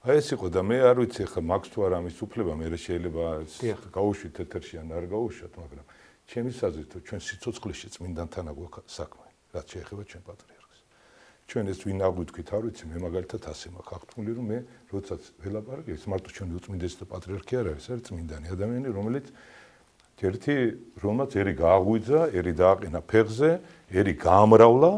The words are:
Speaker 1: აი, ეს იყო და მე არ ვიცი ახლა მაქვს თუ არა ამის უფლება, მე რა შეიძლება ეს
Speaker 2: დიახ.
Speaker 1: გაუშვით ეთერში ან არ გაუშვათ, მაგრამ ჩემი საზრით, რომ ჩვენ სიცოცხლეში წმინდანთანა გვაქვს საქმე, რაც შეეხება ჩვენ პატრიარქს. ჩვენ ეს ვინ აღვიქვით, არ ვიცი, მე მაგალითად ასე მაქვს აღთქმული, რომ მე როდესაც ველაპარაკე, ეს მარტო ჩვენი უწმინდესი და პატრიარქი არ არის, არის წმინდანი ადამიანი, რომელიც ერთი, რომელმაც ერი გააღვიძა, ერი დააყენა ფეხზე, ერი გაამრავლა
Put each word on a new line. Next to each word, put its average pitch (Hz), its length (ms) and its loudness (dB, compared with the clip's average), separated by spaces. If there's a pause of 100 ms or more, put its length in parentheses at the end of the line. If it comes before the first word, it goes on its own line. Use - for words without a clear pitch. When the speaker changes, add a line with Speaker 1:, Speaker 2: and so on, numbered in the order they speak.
Speaker 1:
აი, 127 140 4
ეს 147 160 0
იყო 95 160 -6
და 90 160 2
მე 117 100 2 (140)
არ 123 80 6
ვიცი - 240 -2
ახლა 92 180 -6 (140)
მაქვს - 160 -2
თუ - 160 -8
არა 92 160 2
ამის 87 160 -8
უფლება, 107 400 -4
მე 80 80 -6
რა 85 160 -6
შეიძლება 85 420 -4 (220)
ეს - 160 -20
Speaker 2:
დიახ. 113 180 -6 (140)
Speaker 1:
გაუშვით 98 480 -2
ეთერში - 400 -12
ან 82 80 -12
არ 85 160 -8
გაუშვათ, 101 480 -8
მაგრამ 76 320 -20 (400)
ჩემი 120 240 -6
საზრით, 87 420 -6
რომ - 140 -16
ჩვენ 98 160 -12
სიცოცხლეში - 720 -10
წმინდანთანა 85 580 -10
გვაქვს - 380 -18
საქმე, - 380 -14 (260)
რაც 87 160 -10
შეეხება 98 320 -14
ჩვენ 87 240 -18
პატრიარქს. - 520 -20 (640)
ჩვენ 117 240 -4
ეს 95 160 -8
ვინ 98 160 -4
აღვიქვით, 90 560 -2
არ 110 80 -2
ვიცი, - 200 -8
მე 80 200 -12
მაგალითად 90 400 -6
ასე 78 240 -14
მაქვს 85 260 -18
აღთქმული, 107 380 -12
რომ 120 160 -8
მე 113 100 -4 (300)
როდესაც 98 340 -10 (220)
ველაპარაკე, 110 480 -10
ეს 76 120 -12
მარტო 95 280 -6
ჩვენი 90 240 -10
უწმინდესი 87 420 -8
და 107 140 -16
პატრიარქი 95 480 -10
არ 110 80 -4
არის, 76 240 -10
არის 117 160 -10
წმინდანი 78 400 -10
ადამიანი, 117 400 -4
რომელიც 113 380 -4 (1000)
ერთი, 107 320 0 (480)
რომელმაც 117 320 0
ერი 98 160 2
გააღვიძა, 101 680 4 (120)
ერი 90 240 0
დააყენა 90 480 4
ფეხზე, 110 460 4 (420)
ერი 95 240 4
გაამრავლა 113 800 10